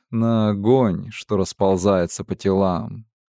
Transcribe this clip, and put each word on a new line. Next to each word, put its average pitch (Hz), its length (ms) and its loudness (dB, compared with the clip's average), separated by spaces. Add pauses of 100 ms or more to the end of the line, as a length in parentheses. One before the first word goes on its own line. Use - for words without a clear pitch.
(120)
На 113 380 0
огонь, 104 640 0
что - 260 -6
расползается 95 880 0
по 92 100 -8
телам. 95 680 -2 (300)